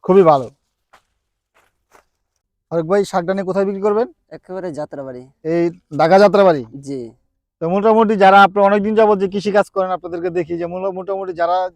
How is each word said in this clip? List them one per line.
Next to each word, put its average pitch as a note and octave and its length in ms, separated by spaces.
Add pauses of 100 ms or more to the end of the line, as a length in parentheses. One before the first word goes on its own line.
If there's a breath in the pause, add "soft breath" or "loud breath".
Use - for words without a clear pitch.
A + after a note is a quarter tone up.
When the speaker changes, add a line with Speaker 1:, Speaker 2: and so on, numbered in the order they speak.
Speaker 1:
খুবই F#3+ 260
ভালো। C3+ 160 (2250)
ফারুক E3 220
ভাই, G3+ 100 (100)
শাকটা F#3 240
নিয়ে G3 140
কোথায় F#3+ 200
বিক্রি G3 180
করবেন? G#3+ 220 (280)
Speaker 2:
একেবারে F#3 320 (100)
যাত্রাবাড়ি। C3+ 440 (280)
Speaker 1:
এই E3+ 120 (380)
ঢাকা E3 180
যাত্রাবাড়ি? F#3+ 440 (240)
Speaker 2:
জি। C3+ 140 (600)
Speaker 1:
তো E3 40 (100)
মোটামুটি A3 420
যারা F#3+ 300
আপনারা G3 200
অনেকদিন G#3 320
যাবত G#3+ 240
যে G3 100
কৃষি G3+ 200
কাজ G3 220
করেন, F#3 160
আপনাদেরকে F3 400
দেখি E3+ 300
যে F3 120
মূল-, F#3 260
মোটামুটি F#3+ 340
যারা E3+ 240 (200)